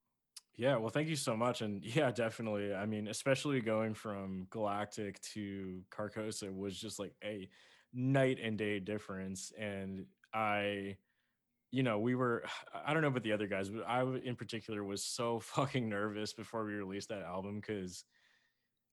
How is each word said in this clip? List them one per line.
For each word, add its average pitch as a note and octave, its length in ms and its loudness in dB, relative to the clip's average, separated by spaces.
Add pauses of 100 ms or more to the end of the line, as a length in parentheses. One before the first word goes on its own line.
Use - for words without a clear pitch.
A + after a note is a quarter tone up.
(560)
Yeah, C3 220 4
well, A2 120 2
thank D3+ 180 2
you D#3+ 80 2
so C3 220 0
much. A#2+ 240 2
And G#2 220 -2
<laughs> A#2 120 -2
yeah, C#3+ 160 6
definitely. G#2+ 600 0
I G2 120 0
mean, G#2+ 220 0
especially C3+ 540 2
going A2 320 2
from G2 560 -4
Galactic G#2 720 -2 (140)
to G2 580 -6
Carcosa G#2+ 640 -4
was F#2+ 240 -2
just, G#2+ 200 -6
like, F#2 240 -6
a G#2 260 -4 (440)
night C3 480 6
and A2 160 0
day G#2 220 2
difference. F#2+ 800 -4
And G2 500 -4 (260)
I, G2+ 640 2 (720)
you C3 120 4
know, A2 160 4
we B2 160 4
were, B2 300 2 (200)
<sighs> - 80 -20
I F2+ 200 -2
don't D#3+ 100 4
know D3 60 6
about B2 140 2
the G#2+ 100 4
other G#2 140 2
guys, G2 220 0
but G#2 180 -4
I A#2+ 120 2
w-, C3 220 2
in B2 140 -4
particular G#2+ 480 -4
was G2 220 -2
so A#2 340 0
<laughs> - 20 -8
fucking C3 480 0
nervous G#2 440 0
before A2 320 -4
we G#2 80 -2
released G2+ 360 -4
that G2+ 140 -6
album G2 380 -4
'cause, F#2+ 440 -4 (880)